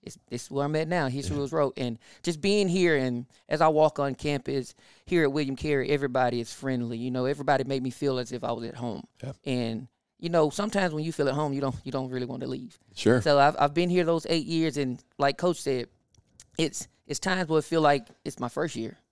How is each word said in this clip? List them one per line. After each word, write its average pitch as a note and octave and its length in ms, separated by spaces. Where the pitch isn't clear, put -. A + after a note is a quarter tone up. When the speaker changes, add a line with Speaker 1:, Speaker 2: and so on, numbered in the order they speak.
Speaker 1:
it's, - 140
it's - 180
where C#3 160
I'm D3+ 100
at D#3 120
now. E3 200
History C3+ 280
Speaker 2:
Yeah. C#3+ 80
Speaker 1:
was C3+ 80
wrote. D3 260
And A#2+ 220
just D#3+ 180
being G3+ 260
here, F3 300
and B2+ 300
as D3+ 120
I D#3+ 60
walk D3+ 320
on C#3 160
campus C#3 580
here E3+ 180
at C#3 80
William C#3 240
Carey, C#3 360
everybody B2+ 480
is A2+ 120
friendly. A#2+ 460
You B2 140
know, B2+ 140
everybody D3 400
made C3+ 180
me C3 80
feel C3+ 260
as B2 140
if B2 120
I B2 80
was A#2 120
at A#2 120
home. A#2 280
Speaker 2:
Yeah. C3 100
Speaker 1:
And, B2 420
you E3+ 100
know, D#3+ 200
sometimes G3 440
when D3+ 100
you E3 80
feel C#3 180
at C3+ 60
home, D3 180
you C3+ 80
don't, C3+ 220
you C3+ 80
don't C3 180
really B2+ 160
want B2+ 160
to B2+ 60
leave. - 320
Speaker 2:
Sure. A#2+ 260
Speaker 1:
So D3 160
I've, C#3+ 220
I've C#3+ 160
been F3 160
here F3+ 120
those E3 240
eight E3 200
years, D#3+ 300
and B2+ 260
like C#3+ 180
Coach F3 240
said, B2+ 260
it's, - 300
it's - 140
times F#3 280
where D#3 120
it D3 60
feel E3 160
like C#3+ 260
it's - 140
my B2 100
first - 260
year A2+ 220